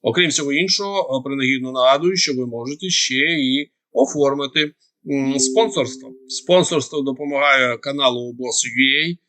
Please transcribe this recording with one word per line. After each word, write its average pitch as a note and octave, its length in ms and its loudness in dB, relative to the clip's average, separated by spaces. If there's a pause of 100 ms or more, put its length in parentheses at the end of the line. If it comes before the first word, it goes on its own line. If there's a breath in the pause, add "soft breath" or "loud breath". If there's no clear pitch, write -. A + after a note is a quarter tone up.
Окрім E3+ 260 2
всього C#3+ 240 -2
іншого, F#3+ 480 0
е, C3+ 280 -4
принагідно C3 440 -2
нагадую, C#3 440 4
що D#3 180 0
ви B2+ 120 -2
можете B2+ 440 -8
ще C3 340 0 (140)
і C3+ 340 -2 (200)
оформити, C#3+ 800 0 (400)
м, C3+ 260 0
спонсорство. - 760 0 (160)
Спонсорство E3 760 0
допомагає C3+ 760 0
каналу B2+ 520 -2
обоз A#2+ 340 -4
ю C3+ 400 2
ей F3 140 -4 (100)